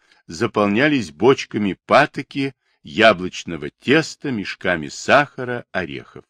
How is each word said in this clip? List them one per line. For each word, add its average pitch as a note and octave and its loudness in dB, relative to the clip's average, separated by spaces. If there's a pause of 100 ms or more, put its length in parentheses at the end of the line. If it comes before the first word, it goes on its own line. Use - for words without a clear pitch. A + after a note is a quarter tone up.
(280)
заполнялись G#2+ 0
бочками G#2 0
патоки, C#3 0 (260)
яблочного F2 0
теста, - -2
мешками F2+ -4
сахара, B2 -2
орехов. C#2 -10